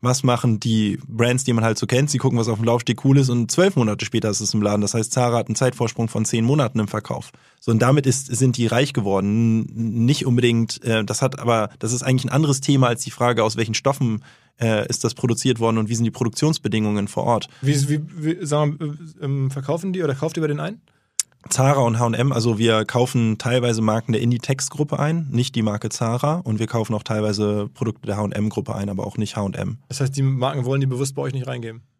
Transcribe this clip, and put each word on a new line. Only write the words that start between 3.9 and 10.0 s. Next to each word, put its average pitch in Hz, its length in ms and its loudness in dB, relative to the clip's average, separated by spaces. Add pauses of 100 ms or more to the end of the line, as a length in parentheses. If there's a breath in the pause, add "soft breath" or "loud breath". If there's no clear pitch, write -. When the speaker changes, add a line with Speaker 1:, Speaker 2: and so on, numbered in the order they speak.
Speaker 1:
später 110 240 -2
ist 101 120 -2
es 107 120 -4
im 110 80 0
Laden. 104 200 2
Das 101 140 -2
heißt, 110 180 -2
Zara 123 240 2
hat 113 100 0
einen 113 80 -2
Zeitvorsprung 117 540 0
von 113 160 -2
zehn 113 200 0
Monaten 123 360 2
im 104 80 0
Verkauf. - 420 -6 (300 soft breath)
So, - 100 -4
und 117 80 4
damit 131 260 4
ist, 131 220 0
sind 123 300 0
die 120 100 0
reich 123 260 2
geworden. 107 760 2
N-, 113 380 -2